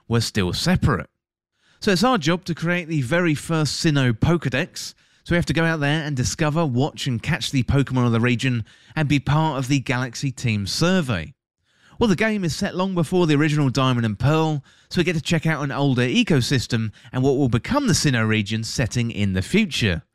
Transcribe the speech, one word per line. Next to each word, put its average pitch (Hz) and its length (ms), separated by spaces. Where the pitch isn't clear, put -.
were 117 120
still 92 320
separate. 151 580
So 208 120
it's 170 100
our 247 160
job 165 280
to 165 100
create 175 320
the 156 140
very 165 340
first 160 460
Sinnoh 139 300
Pokedex, 156 800
so - 100
we 170 40
have 170 100
to 151 60
go 165 120
out 165 140
there 147 240
and 147 140
discover, 151 500
watch 131 400
and 120 160
catch - 300
the 135 100
Pokemon 127 420
of 120 60
the 113 100
region 123 440
and 156 120
be 143 120
part 151 380
of 127 100
the 143 100
Galaxy 127 540
Team 104 340
survey. 131 680
Well, 233 120
the 170 80
game 214 280
is 151 120
set 185 180
long 185 220
before 175 320
the 147 80
original 147 340
Diamond 127 340
and 107 140
Pearl, 156 460
so - 100
we 165 60
get 175 100
to 160 80
check 165 240
out 151 160
an 139 80
older 127 320
ecosystem 127 880
and 131 100
what 135 140
will 139 120
become 240 380
the 190 60
Sinnoh 123 340
region 110 380
setting 117 480
in 98 220
the 92 80
future. 131 600